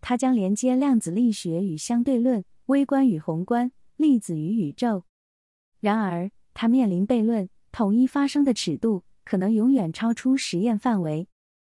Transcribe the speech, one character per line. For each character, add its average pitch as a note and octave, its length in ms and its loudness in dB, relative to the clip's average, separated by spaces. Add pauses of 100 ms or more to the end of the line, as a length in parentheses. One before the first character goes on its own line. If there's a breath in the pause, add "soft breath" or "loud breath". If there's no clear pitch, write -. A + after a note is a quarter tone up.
它 B3 160 -2
将 C4 180 2
连 G3+ 200 0
接 B3+ 200 0
量 C4 240 2
子 E3 120 -6
力 A3+ 200 2
学 F3 320 -4
与 E3+ 140 -4
相 A#3+ 260 -2
对 C4 140 0
论、 A#3 260 0 (240)
微 C#4 180 2
观 C4+ 220 2
与 E3+ 120 0
宏 E3 260 -4
观、 A#3+ 260 -2 (260)
粒 D4 200 4
子 E3+ 220 -4
与 E3+ 160 -4
宇 D#3+ 160 -2
宙。 G#3+ 340 -4 (760)
然 G#3 200 0
而， F3+ 320 -4 (220)
它 - 140 -2
面 A#3+ 220 4
临 F3+ 160 0
悖 A#3 180 2
论， A3 260 0 (220)
统 G3+ 220 0
一 B3+ 140 4
发 C#4+ 180 0
生 C#4+ 180 0
的 C4+ 100 2
尺 D#3 240 -4
度 G#3+ 260 -2 (220)
可 - 100 -4
能 F#3+ 160 0
永 A3+ 220 4
远 F#3 180 0
超 A3+ 220 -2
出 C4 240 0
实 F3 220 -4
验 A3 180 0
范 G#3+ 240 0
围。 D#3+ 260 -4 (340)